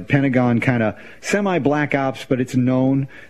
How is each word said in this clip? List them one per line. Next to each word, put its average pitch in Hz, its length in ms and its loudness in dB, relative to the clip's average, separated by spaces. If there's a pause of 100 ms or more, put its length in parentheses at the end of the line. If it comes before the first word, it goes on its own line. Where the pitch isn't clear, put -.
Pentagon 127 540 2
kinda 113 400 0 (220)
semi-black 151 760 0
ops, 135 300 -4
but 127 160 0
it's 127 160 -4
known. 131 500 2 (220)